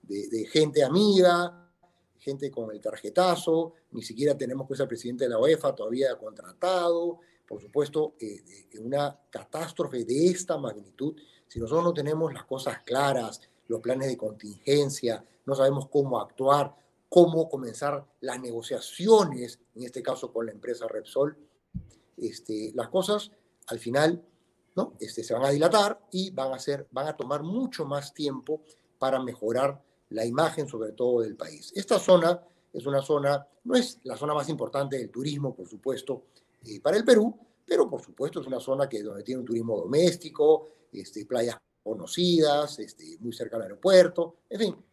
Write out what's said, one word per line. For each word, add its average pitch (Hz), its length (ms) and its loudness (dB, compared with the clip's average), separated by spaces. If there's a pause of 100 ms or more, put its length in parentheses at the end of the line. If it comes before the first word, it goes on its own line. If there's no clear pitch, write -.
de, 101 260 -8
de 113 180 -4
gente 151 380 4
amiga, 175 880 4 (460)
gente 139 320 -8
con 110 200 -8
el 107 100 -14
tarjetazo, 165 960 0 (160)
ni 117 120 -12
siquiera 131 340 0
tenemos, 131 320 -8
pues, 135 120 -8
al 131 80 0
presidente 120 360 -6
de 120 60 0
la 117 80 -2
uefa 151 360 2
todavía 123 420 -2
contratado. 170 1000 -2 (280)
Por 104 140 -12
supuesto, 143 600 -2
eh, 104 220 -12 (300)
eh, 110 80 -20
una 139 360 -2 (140)
catástrofe 143 720 -8
de 135 220 2
esta 175 320 0
magnitud, 131 560 -8 (340)
si - 120 -10
nosotros 147 240 0
no 170 100 2
tenemos 151 400 -2
las 131 100 -14
cosas 131 380 -6
claras, 123 580 0 (280)
los 113 120 -4
planes 131 280 -2
de 127 80 -2
contingencia, 113 1080 -2 (200)
no 135 100 -4
sabemos 135 340 2
cómo 135 320 0
actuar, 135 540 0 (340)
cómo 165 400 6
comenzar 143 560 -6 (160)
las 127 200 -8
negociaciones, 127 1200 2 (160)
en 127 80 -12
este 123 180 -10
caso 127 300 -6
con 117 140 -2
la 107 60 -10
empresa 113 360 -8
Repsol, 139 480 -2 (800)
este, 110 580 -8
las 117 140 -6
cosas - 420 -2 (380)
al 117 100 -8
final, 156 460 0 (500)
¿no? - 240 -4
Este, 113 240 -10
se 113 120 -4
van 123 100 0
a 139 60 2
dilatar 180 500 4 (100)
y 185 200 -4
van 135 220 -4
a 127 60 -8
ser, 143 320 -6
van 135 160 -4
a 151 100 -6
tomar 143 280 -6
mucho 202 400 -6
más 143 280 -6
tiempo 151 500 -6 (360)
para 131 240 0
mejorar 127 640 -2 (260)
la 113 140 -4
imagen, 143 440 0
sobre 107 240 -8
todo, 123 280 2
del 110 160 -4
país. - 400 -14
Esta 196 240 2
zona 175 440 6 (280)
es 120 140 -8
una 139 160 0
zona, 139 440 0 (180)
no 254 120 0
es - 260 0
la 131 140 -10
zona 147 180 -4
más 147 140 -2
importante 139 500 -4
del 117 120 -8
turismo, 143 440 -6
por 92 140 -16
supuesto, - 580 -8 (380)
eh, 107 160 -14
para 160 160 2
el 233 80 0
Perú, 233 320 6 (280)
pero, - 240 2
por - 140 -8
supuesto, - 380 -8
es - 60 -12
una 131 140 -6
zona 135 280 -2
que, 110 140 -8
donde 104 200 -10
tiene 127 180 -6
un 117 60 -10
turismo 113 320 -2
doméstico, 151 880 4 (240)
este, 101 340 -12
playas 117 300 -2 (260)
conocidas, 151 960 2
este, 82 420 -16
muy 117 120 -8
cerca 113 240 -10
al 110 60 -4
aeropuerto, 170 760 6 (120)
en 208 120 -8
fin 202 160 0 (160)